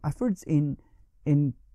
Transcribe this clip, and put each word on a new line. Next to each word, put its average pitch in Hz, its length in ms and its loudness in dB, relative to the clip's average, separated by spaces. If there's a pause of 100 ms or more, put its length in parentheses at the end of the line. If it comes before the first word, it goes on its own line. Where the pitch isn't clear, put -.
efforts 196 380 -4
in, 147 340 0 (480)
in 143 300 2 (200)